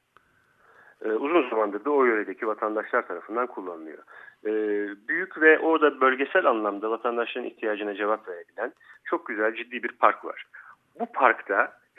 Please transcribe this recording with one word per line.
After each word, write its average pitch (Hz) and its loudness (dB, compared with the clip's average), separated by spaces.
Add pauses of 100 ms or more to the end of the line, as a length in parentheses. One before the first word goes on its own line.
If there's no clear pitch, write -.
(1040)
E, 110 -4
uzun 131 0
zamandır 104 -2
da 147 -2
o 139 4
yöredeki 107 0
vatandaşlar 107 -2
tarafından 107 -6
kullanılıyor. 82 -12 (460)
E, 107 -4 (580)
büyük 170 -4
ve 156 8
orada 151 2
bölgesel 131 2
anlamda 107 0
vatandaşların 117 -4
ihtiyacına 104 -4
cevap 104 -2
verebilen 92 -8 (320)
çok 165 -4
güzel, 110 -2
ciddi 120 -10
bir 113 -6
park - 2
var. - -12 (560)
Bu 233 -8
parkta 117 2 (260)